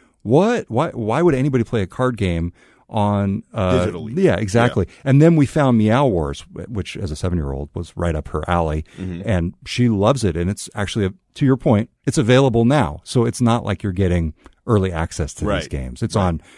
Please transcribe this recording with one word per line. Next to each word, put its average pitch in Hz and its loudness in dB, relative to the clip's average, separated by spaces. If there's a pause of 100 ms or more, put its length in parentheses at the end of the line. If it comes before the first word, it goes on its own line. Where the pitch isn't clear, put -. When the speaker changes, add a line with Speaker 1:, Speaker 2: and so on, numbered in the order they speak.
(220)
Speaker 1:
What? 190 0
Why? 131 -2
Why 117 -2
would 170 4
anybody 127 0
play 110 -2
a 90 -2
card 127 -4
game 85 -2 (340)
on, 101 -2 (100)
uh," 92 0
Speaker 2:
Digitally. 87 -8
Speaker 1:
Yeah, 170 2
exactly. 110 0
Speaker 2:
Yeah. - -16 (120)
Speaker 1:
And 135 6
then 165 6
we 143 4
found 131 2
Meow 110 4
Wars, 80 -2 (120)
wh-, - -14
which 101 -8
as 98 -6
a 78 -8
seven-year-old 73 -4
was - -10
right 85 -2
up 76 -8
her 76 -6
alley, 80 0 (100)
Speaker 2:
Mm-hmm. 92 -10
Speaker 1:
and 87 -2 (100)
she 123 0
loves 110 2
it. 85 0
And 87 -2
it's - -10
actually, 101 -2
a, 95 -6 (200)
to 147 -2
your 131 4
point, 120 2 (160)
it's - 0
available 123 4
now, 113 0
so 117 0
it's 120 -2
not 117 2
like 104 -4
you're 101 -4
getting 87 0 (320)
early 95 2
access 82 -6
to - -6
Speaker 2:
Right. 98 0
Speaker 1:
these 76 -8
games. 65 -8
It's - -4
Speaker 2:
Right. 98 2
Speaker 1:
on, 82 -2 (160)